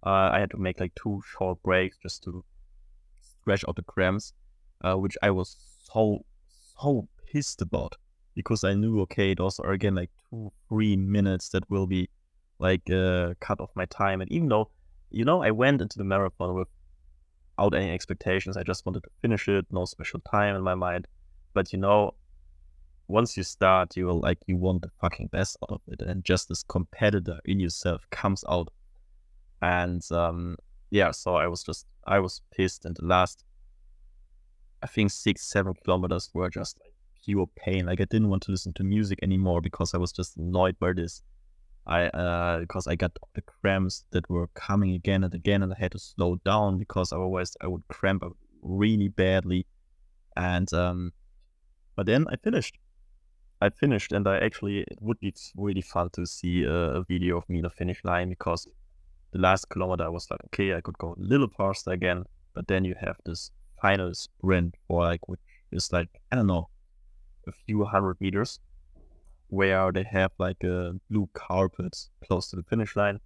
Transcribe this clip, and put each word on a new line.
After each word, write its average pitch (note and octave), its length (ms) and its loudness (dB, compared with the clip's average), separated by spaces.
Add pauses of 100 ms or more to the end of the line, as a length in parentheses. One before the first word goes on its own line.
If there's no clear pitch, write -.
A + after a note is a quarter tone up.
Uh, F#2+ 300 4
I F2 60 4
had G2 120 0
to - 60 -12
make, F#2 220 -4
like, F2+ 160 -4
two G2+ 280 -6
short - 380 -4
breaks F#2 400 2
just - 220 -12
to F2+ 200 -12 (760)
stretch - 480 -2
out D#2+ 60 -4
the F2 80 -8
cramps, F#2+ 500 0 (500)
uh, F#2 120 2
which F#2+ 260 -2
I G2+ 80 4
was F#2 260 0 (280)
so, A2 420 2 (560)
so C#3 260 0 (240)
pissed - 300 -4
about - 340 -4 (400)
because - 280 -2
I G2 100 2
knew, G#2+ 280 2
okay, G2 320 2
those F#2 260 -2
are - 120 -2
again, G2 240 2
like, F2+ 140 -2 (200)
two, A2 220 -12 (160)
three G#2+ 300 4
minutes F#2+ 520 2
that F#2+ 200 -2
will G2 180 0
be, F#2 220 0 (500)
like, F#2 300 0
uh, F2+ 500 2
cut - 220 -4
off F#2 140 -10
my F#2 100 -4
time. F#2+ 340 -2
And F#2+ 120 -6
even D#3+ 180 0
though, G#2+ 220 2 (400)
you A2 120 -2
know, E3 180 4
I G#2+ 100 4
went B2+ 300 4
into - 180 -6
the G2+ 40 -4
marathon F#2+ 520 0
without - 1160 -4
any F2 180 0
expectations, F#2 680 -2
I F#2 60 -6
just - 220 -6
wanted F#2 180 -6
to - 60 -20 (120)
finish A2+ 260 0
it, G2+ 240 2
no F2+ 140 -2
special - 340 -10 (100)
time G2+ 260 2
in F#2+ 80 -4
my F#2 120 0
mind. F2+ 320 -2 (460)
But, F#2+ 180 0
you F#2+ 80 -4
know, G2+ 360 4 (920)
once A2+ 300 2
you F#2+ 60 -4
start, F#2 520 4
you F2+ 120 -2
will, F2 120 2
like, F2 280 0
you F#2 100 2
want F#2 240 2
the - 80 -10 (100)
fucking - 280 -2
best - 360 -2
out - 80 -10
of - 160 -8
it. - 140 -10
And F2+ 240 -4
just - 240 2
this - 140 -6
competitor F2+ 800 0
in G2 140 2
yourself F2 500 -2
comes - 400 -2
out. F2 180 0 (920)
And, F2+ 500 0
um, E2+ 460 -2 (320)
yeah, F#2+ 220 4
so - 240 -2
I E2+ 120 4
was F2 160 -6
just, - 220 -8 (200)
I G2+ 140 4
was F#2 220 -4 (100)
pissed. - 340 -2
And E2+ 120 -8
the D#2+ 80 -8
last, F2+ 400 2 (1400)
I C3+ 60 -10
think, G2+ 240 2
six, - 360 -2
seven F#2+ 260 0 (100)
kilometers F#2 500 0
were F2+ 160 -2
just, - 300 -10
like, - 140 -20 (300)
pure G2 320 0
pain. F#2 300 -2
Like, F2+ 160 0
I G2 40 4
didn't G#2+ 240 2
want F#2+ 140 0
to - 80 -6
listen F2+ 220 -4
to F#2+ 100 -4
music G2 380 0
anymore F#2 400 2
because E2+ 320 -4
I F#2 40 -2
was F2 140 0
just - 240 -8
annoyed F2+ 440 2
by F2+ 120 2
this. F2 300 -4 (640)
I, F2 200 2
uh, F2 520 0
because E2+ 280 -6
I F2 80 0
got E2+ 220 -2 (180)
the - 60 -8
cramps F#2+ 720 0
that F2 180 -2
were F2 180 0
coming G2 480 0
again F#2+ 280 2
and F2+ 100 -2
again, G2 300 2
and F#2 80 -2
I F#2 60 -8
had F#2 160 -2
to - 60 -12
slow F2+ 440 0
down G2 340 2
because F#2 360 -2
otherwise F#2 480 -4
I - 60 -6
would F2 200 -6
cramp G2 360 0
up F2 100 -10 (280)
really G2+ 460 2
badly. F#2 580 2 (680)
And, F2+ 380 0
um, F2+ 400 -2 (840)
but G2+ 100 -2
then A#2 240 4
I - 60 -4
finished. - 420 -2 (840)
I G2+ 80 4
finished, A#2+ 420 0
and G2 160 2
I G2 120 2
actually, G2+ 400 -2
it - 200 -8
would G#2+ 220 -4
be G2+ 80 -2
f-, - 260 -14
really G2 260 -2
fun F2 300 -2
to F2+ 140 -6
see F2 380 0
a, C2 100 2
a E2+ 300 0
video F2+ 340 0
of E2+ 100 -8
me F2+ 120 -2
in D#2+ 40 -2
the E2 60 -4
finish F2 340 -6
line, F2+ 240 0
because E2+ 400 -4 (640)
the F2+ 80 -4
last F#2 300 4
kilometer F#2 340 -2
I E2 60 -2
was E2+ 200 -8
like, - 180 -8
"Okay, G2 260 -2
I F2 80 -4
could - 160 -12
go E2+ 200 -8
a F#2 40 -12
little A#2+ 260 4
faster G2 440 -4
again," F2+ 340 0 (280)
but F2 140 -10
then F#2+ 160 2
you F#2 160 -2
have - 160 -6 (100)
this - 260 -10 (300)
final F#2+ 320 2
sprint F2 600 0 (120)
for, F2 160 2
like, E2+ 260 -2
which F2+ 100 -10 (320)
is, - 220 -4
like, F2 160 0 (220)
I B2 40 -2
don't A2+ 120 4
know, E2+ 220 0 (800)
a - 40 -12
few G#2 340 -2
hundred G2 340 0
meters, G2 400 -2 (880)
where F#2+ 460 2
they F#2+ 100 0
have, F#2+ 360 2
like, F#2 240 -2
a F2+ 300 -2 (160)
blue G#2 240 0
carpet F#2 640 -2 (280)
close F#2 240 -2
to F#2+ 80 -10
the E2+ 60 -8
finish A2+ 340 -2
line. G2+ 280 2